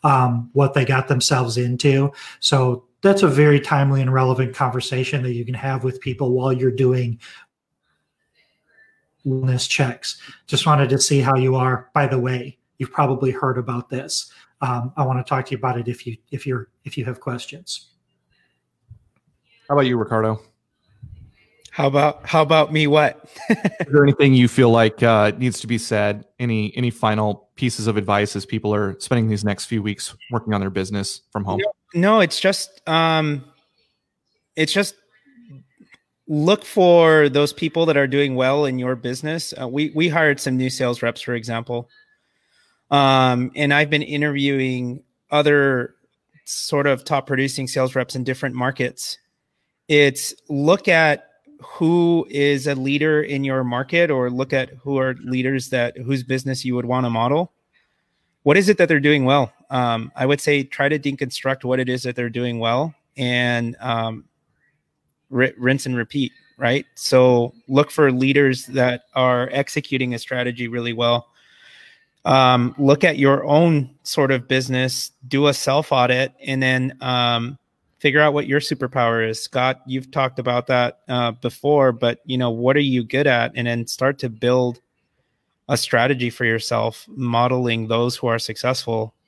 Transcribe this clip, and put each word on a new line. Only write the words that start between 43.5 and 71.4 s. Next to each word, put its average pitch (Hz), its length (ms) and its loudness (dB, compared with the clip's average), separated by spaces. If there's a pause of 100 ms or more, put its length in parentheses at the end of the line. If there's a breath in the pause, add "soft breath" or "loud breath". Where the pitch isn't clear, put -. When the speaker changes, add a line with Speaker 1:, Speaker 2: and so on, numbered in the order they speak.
Speaker 3:
and 143 180 0
I've 147 180 2
been 147 120 0
interviewing 139 1000 -2 (260)
other 143 640 2 (500)
sort - 440 -2
of 131 160 0
top 139 240 -2
producing 135 400 -4
sales 131 260 -2
reps 131 220 -4
in 127 80 -6
different 127 320 -6
markets. 127 600 -6 (680)
It's 143 480 2 (140)
look 156 400 0
at 160 380 2 (340)
who 170 720 0
is 143 380 0
a 139 80 -2
leader 143 440 0
in 143 220 -4
your 131 220 -2
market, 135 480 0
or 127 180 0
look 127 220 -4
at 131 180 -2 (100)
who 139 180 -4
are 131 260 -2
leaders 127 460 -4
that, 120 280 -2
whose 131 240 -4
business 131 420 -6
you 127 120 -2
would 123 80 -4
wanna 123 260 0
model. 127 400 0 (960)
What 147 120 6
is 190 120 4
it 208 100 4
that 170 100 6
they're 156 120 4
doing 143 240 4
well? 131 280 2 (160)
Um, 120 460 -2
I 127 100 -4
would 139 160 2
say 143 220 0
try 139 260 -2
to 151 120 0
deconstruct 135 640 -6
what 127 160 0
it 127 80 -2
is 127 160 -4
that 123 100 -6
they're 120 160 -6
doing 120 300 -4
well 127 340 -2 (220)
and, 120 640 -2
um, 113 460 -6 (1040)
ri-, 131 280 0
rinse 131 260 0
and 127 120 -4
repeat, 120 340 -4 (280)
right? 127 360 0
So 127 580 2 (140)
look 139 240 2
for 143 220 2
leaders 131 540 0
that 123 480 -2
are 127 360 0
executing 131 640 -4
a 113 60 -8
strategy 123 480 -6
really 120 240 -6
well. 120 360 0 (960 soft breath)